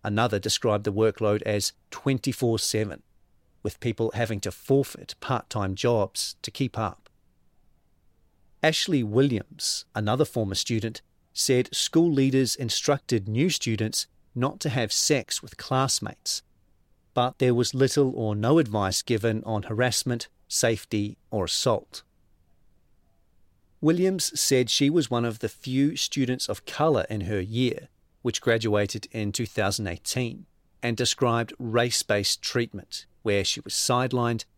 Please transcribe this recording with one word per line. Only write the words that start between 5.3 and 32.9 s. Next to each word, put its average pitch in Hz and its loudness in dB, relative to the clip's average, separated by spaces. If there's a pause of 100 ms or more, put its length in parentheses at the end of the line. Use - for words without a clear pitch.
jobs 113 0
to - -10
keep - -4
up. - -6 (1500)
Ashley 156 2
Williams, 113 0
another 107 2
former 101 -4
student, 113 -2 (320)
said - 0
school 165 4
leaders 135 2
instructed 120 -2
new 127 0
students 110 -2 (260)
not 123 -2
to 156 -2
have 120 -2
sex - 0
with - -18
classmates - -2 (720)
but 123 0
there 127 4
was 120 2
little 131 4
or 107 -2
no 120 4
advice 104 0
given 110 0
on 107 -2
harassment, 120 -2 (200)
safety, 107 -2 (120)
or 98 0
assault. - -2 (1800)
Williams 180 2
said 127 2
she 143 2
was 156 0
one 117 0
of 110 -6
the 113 -4
few 139 -2
students 127 -2
of - -8
colour 147 2
in 107 -4
her 98 -2
year, 113 -2 (320)
which 120 -2
graduated 110 0
in 104 -4
two 113 -4
thousand 101 -2
eighteen, 113 -6 (380)
and 117 0
described 117 0
race-based 117 0
treatment, - -6 (160)